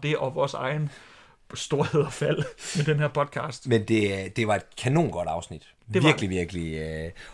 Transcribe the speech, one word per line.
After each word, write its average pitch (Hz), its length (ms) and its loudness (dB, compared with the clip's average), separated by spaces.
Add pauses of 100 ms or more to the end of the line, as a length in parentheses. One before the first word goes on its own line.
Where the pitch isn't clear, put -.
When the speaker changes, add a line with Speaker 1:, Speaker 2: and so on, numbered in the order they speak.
Speaker 1:
det 151 140 0
og 139 180 -2
vores 139 180 2
egen 143 360 -2 (640)
storhed 147 480 0
og - 120 -2
fald - 240 0 (220)
<laughs> - 180 -6
med 147 80 2
den 151 140 2
her 151 80 2
podcast. 143 600 -4
Speaker 2:
Men 110 200 4
det, 98 480 2
det 110 120 0
var 104 80 4
et - 220 -4
kanon 139 340 2
godt 87 160 -4
afsnit. 80 400 -6 (260)
Speaker 1:
Det 180 100 2
var 156 60 8
Speaker 2:
Virkelig, 104 200 2
Speaker 1:
det. 92 80 0
Speaker 2:
virkelig, 82 380 -2
øh, 80 360 -6 (220)